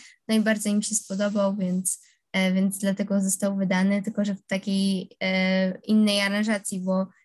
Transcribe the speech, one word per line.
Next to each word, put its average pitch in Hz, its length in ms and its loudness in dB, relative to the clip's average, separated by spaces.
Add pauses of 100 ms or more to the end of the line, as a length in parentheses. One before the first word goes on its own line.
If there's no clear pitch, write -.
(280)
No 220 80 0
i 220 40 4
bardzo 214 300 0
im 208 120 2
się 214 140 -4
spodobał, 202 600 -2
więc, 185 440 -2 (340)
e, 190 200 2
więc 190 240 2
dlatego 196 440 0
został 196 360 0
wydany, 196 460 2
tylko 208 220 -2
że 202 100 -2
w - 120 -12
takiej, 196 640 -2 (140)
e, 190 600 0
innej 208 380 4
aranżacji, 202 580 -2
bo 190 280 -2 (180)